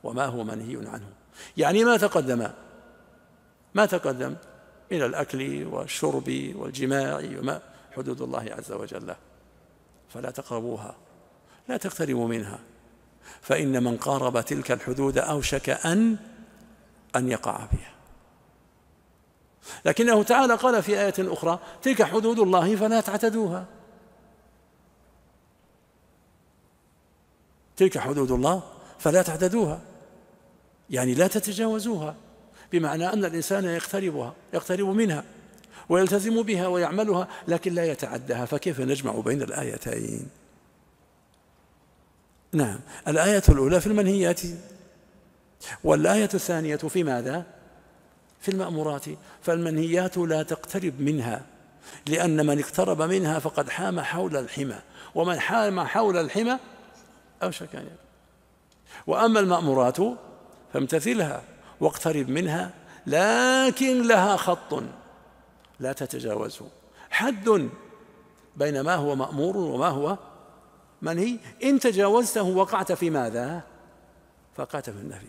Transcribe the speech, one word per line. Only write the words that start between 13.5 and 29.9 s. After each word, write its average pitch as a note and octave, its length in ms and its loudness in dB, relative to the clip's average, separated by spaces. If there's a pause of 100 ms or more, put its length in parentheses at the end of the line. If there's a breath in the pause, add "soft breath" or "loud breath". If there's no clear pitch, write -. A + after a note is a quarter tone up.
من A#2+ 140 0
قارب B2+ 440 0
تلك C3+ 320 -4
الحدود C3 460 0
أوشك C#3 500 -2
أن، G#3 480 2 (1000)
أن B2+ 120 2
يقع - 380 -4
فيها. - 280 -4 (1900 loud breath)
لكنه A3+ 380 4
تعالى B3 320 6
قال A#3 280 4
في G3+ 180 0
آية G3+ 180 2
أخرى: F3 400 -2 (240 loud breath)
"تلك B3+ 200 4
حدود A3 360 2
الله F#3 380 6
فلا A3 240 4
تعتدوها". G3+ 680 -2 (4000)
تلك F#3 220 4
حدود C3+ 320 -2
الله D3 320 2 (360 loud breath)
فلا E3+ 240 4
تعتدوها، E3+ 580 0 (1120)